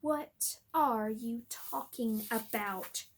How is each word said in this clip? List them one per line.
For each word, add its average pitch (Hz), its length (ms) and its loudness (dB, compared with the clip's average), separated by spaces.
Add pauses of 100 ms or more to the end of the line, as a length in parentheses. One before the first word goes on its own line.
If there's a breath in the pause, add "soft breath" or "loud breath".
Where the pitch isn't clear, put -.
What - 560 0 (160)
are 233 380 4
you 233 400 -2
talking 226 800 -2
about? 208 720 -2 (140)